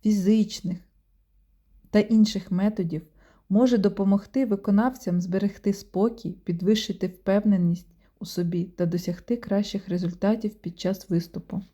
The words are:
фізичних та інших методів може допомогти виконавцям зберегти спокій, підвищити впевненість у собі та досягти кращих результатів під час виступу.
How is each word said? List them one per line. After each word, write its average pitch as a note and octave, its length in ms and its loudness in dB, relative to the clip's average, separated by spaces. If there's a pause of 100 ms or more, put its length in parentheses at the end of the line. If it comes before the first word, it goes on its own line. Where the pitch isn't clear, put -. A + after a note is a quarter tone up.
фізичних G#3 760 2 (1120)
та G#3 80 4
інших G#3+ 520 2
методів F3+ 520 -2 (460)
може A#3+ 300 4
допомогти G3+ 680 0
виконавцям G3+ 760 0
зберегти G3 520 -2
спокій, G3 600 -4
підвищити F#3 720 -2
впевненість F#3 840 0 (300)
у G3 80 -14
собі F3 380 -4
та - 220 -4
досягти F3+ 500 -4
кращих G#3 520 -4
результатів G3 680 -2
під - 260 -12
час F#3+ 300 -4
виступу. E3+ 520 -4 (120)